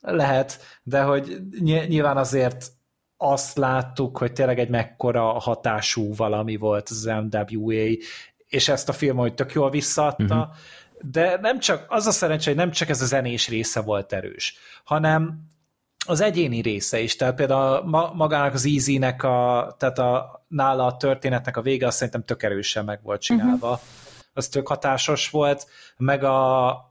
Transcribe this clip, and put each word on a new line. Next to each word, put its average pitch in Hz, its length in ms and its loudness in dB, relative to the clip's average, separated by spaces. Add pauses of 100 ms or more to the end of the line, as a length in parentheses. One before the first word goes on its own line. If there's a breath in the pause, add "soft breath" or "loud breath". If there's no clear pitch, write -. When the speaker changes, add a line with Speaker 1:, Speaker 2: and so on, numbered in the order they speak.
Speaker 1:
Lehet, 139 580 0 (240 loud breath)
de 139 180 0
hogy 139 360 0 (220)
ny-, 160 280 2
nyilván 147 300 2
azért 127 540 0 (460)
azt - 400 0
láttuk, 131 600 -2
hogy 123 160 -2
tényleg 127 260 2
egy 120 100 0
mekkora 120 540 0 (160)
hatású 110 760 -2
valami 107 400 -2
volt 104 340 0
az 110 140 -8
M 110 340 -2 (180)
W 110 160 -2
A, 110 260 2 (500 loud breath)
és 135 200 0
ezt 135 220 0
a 139 40 -2
film 131 240 0
hogy 123 160 0
tök 127 200 -4
jól 139 160 2
visszaadta, 147 540 0
Speaker 2:
Mhm. - 880 -4
Speaker 1:
de 170 300 2
nem 233 180 0
csak, 165 280 0
az 214 200 0
a 214 40 2
szerencse, 156 380 0
hogy 143 100 2
nem 175 120 2
csak 156 180 -4
ez 131 120 0
a 131 40 0
zenés 123 440 0
része 113 320 -2
volt 104 320 -2
erős, 95 440 -6 (260 loud breath)
hanem 156 560 2 (680)
az 165 160 0
egyéni 160 400 2
része 107 380 -2
is, 113 160 -2
tehát 127 200 0
például 135 500 2
ma-, 165 300 0
magának 151 380 2
az 127 120 -2
Eazy-nek 131 580 2
a, 123 560 2
tehát 127 200 0
a, 123 480 0
nála 135 380 2
a 123 120 0
történetnek 131 600 0
a 117 40 -4
vége, 131 260 0
azt 117 100 0
szerintem 117 280 -4
tök - 180 -6
erősen 104 420 -2
meg 104 180 -8
volt 104 180 -4
csinálva. 240 500 2
Speaker 3:
Mhm. - 80 -2 (540 loud breath)
Speaker 1:
Az 135 140 -4
tök 139 200 -4
hatásos 139 640 0
volt, 143 380 0 (300 loud breath)
meg 135 260 0
a 131 440 4 (240)